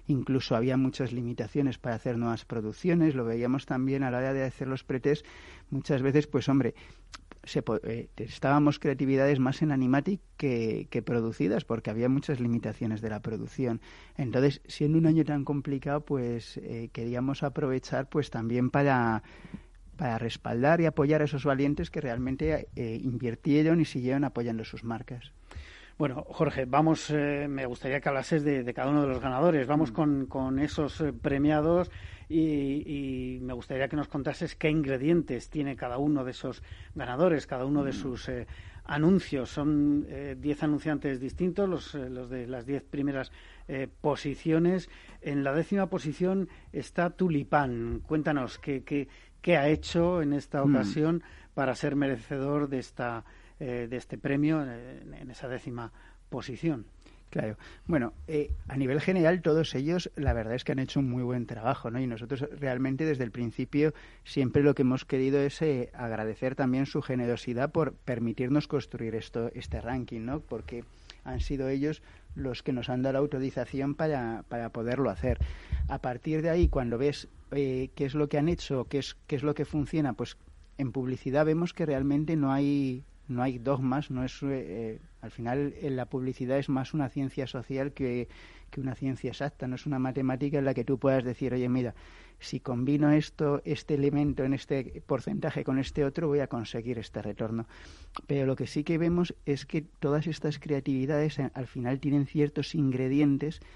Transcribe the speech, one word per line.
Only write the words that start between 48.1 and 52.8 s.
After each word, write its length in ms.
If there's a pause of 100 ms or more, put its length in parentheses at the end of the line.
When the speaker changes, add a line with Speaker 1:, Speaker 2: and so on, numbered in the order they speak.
Speaker 2:
¿qué, 260
qué, 240 (360)
qué 140
ha 120
hecho 540
en 100
esta 320
Speaker 1:
Mm. 100
Speaker 2:
ocasión 480 (300)
para 220
ser 200
merecedor 760
de 100
esta, 440 (360)